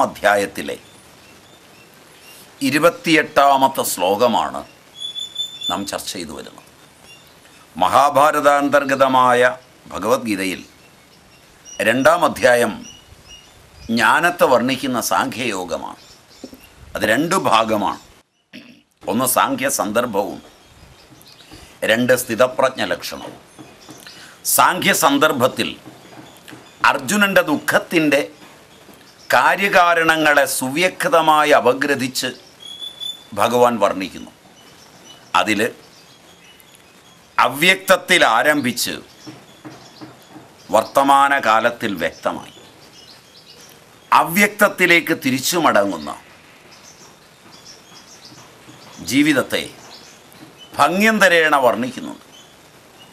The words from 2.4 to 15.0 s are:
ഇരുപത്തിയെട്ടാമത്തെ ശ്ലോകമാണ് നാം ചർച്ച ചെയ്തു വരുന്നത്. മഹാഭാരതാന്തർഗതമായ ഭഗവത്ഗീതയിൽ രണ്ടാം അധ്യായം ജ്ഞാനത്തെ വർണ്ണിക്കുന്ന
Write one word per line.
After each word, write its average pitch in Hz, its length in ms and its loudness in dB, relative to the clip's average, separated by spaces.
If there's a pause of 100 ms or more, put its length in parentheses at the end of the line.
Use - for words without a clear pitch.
ഇരുപത്തിയെട്ടാമത്തെ 143 1120 2 (100)
ശ്ലോകമാണ് 92 680 0 (1080)
നാം 90 120 -6 (100)
ചർച്ച - 220 -10
ചെയ്തു 80 240 -12
വരുന്നത്. - 320 -20 (1120)
മഹാഭാരതാന്തർഗതമായ 135 1600 2 (520)
ഭഗവത്ഗീതയിൽ 95 680 -4 (1300)
രണ്ടാം 135 400 2
അധ്യായം 117 440 0 (1200)
ജ്ഞാനത്തെ 143 600 2
വർണ്ണിക്കുന്ന 127 480 0 (120)